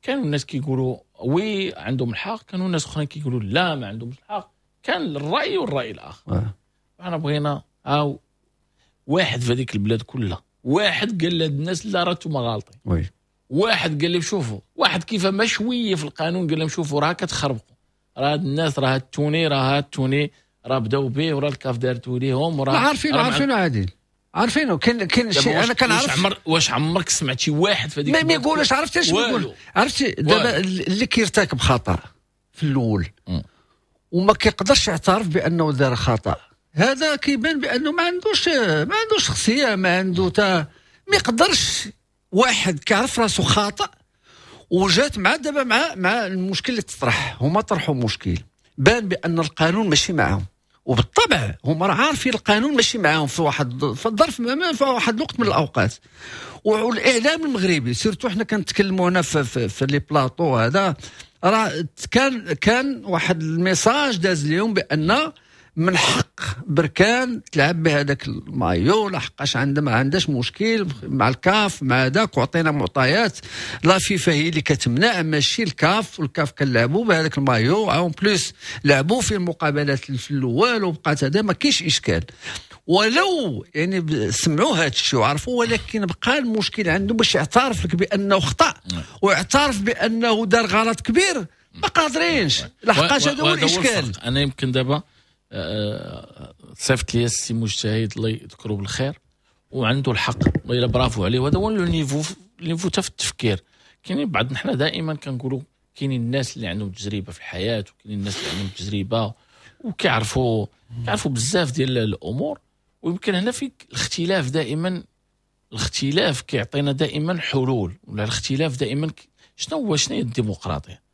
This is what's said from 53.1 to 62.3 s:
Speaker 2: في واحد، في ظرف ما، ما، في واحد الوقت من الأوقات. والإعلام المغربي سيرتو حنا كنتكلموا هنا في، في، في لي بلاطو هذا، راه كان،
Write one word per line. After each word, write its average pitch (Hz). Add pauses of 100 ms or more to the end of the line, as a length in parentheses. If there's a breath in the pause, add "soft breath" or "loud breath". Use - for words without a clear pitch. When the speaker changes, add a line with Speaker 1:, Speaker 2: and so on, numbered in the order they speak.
Speaker 2:
في 147
واحد، 131
في 143
ظرف 240
ما، 240
ما، 339
في 269
واحد 240
الوقت 247
من 226
الأوقات. 135 (720 loud breath)
والإعلام 233
المغربي 180
سيرتو 214
حنا 208
كنتكلموا 190
هنا 180
في، 151
في، 117
في 135
لي 143
بلاطو 143
هذا، 147 (480 loud breath)
راه 180 (260)
كان، 233